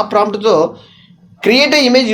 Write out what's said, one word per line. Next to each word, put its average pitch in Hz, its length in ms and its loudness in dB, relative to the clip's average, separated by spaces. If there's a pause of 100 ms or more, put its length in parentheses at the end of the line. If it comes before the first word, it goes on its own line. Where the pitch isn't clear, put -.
(120)
ప్రాంప్ట్తో 208 420 -2 (920)
"create 269 320 2
a 285 100 2
image 247 260 2